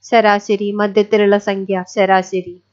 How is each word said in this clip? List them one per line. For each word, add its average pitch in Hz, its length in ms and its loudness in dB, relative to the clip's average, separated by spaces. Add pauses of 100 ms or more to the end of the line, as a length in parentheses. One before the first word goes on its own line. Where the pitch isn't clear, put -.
ശരാശരി, 208 640 0
മധ്യത്തിലുള്ള 208 680 0
സംഖ്യ 196 480 -4
ശരാശരി. 185 640 -2 (180)